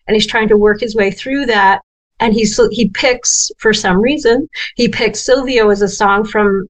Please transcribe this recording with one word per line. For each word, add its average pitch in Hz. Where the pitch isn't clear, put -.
and 214
he's 214
trying 220
to 208
work 208
his 220
way 196
through 277
that, 196
and 226
he, 220
he 214
picks, -
for 220
some 190
reason, 262
he 240
picks 220
Silvio 254
as 202
a 202
song 202
from, 202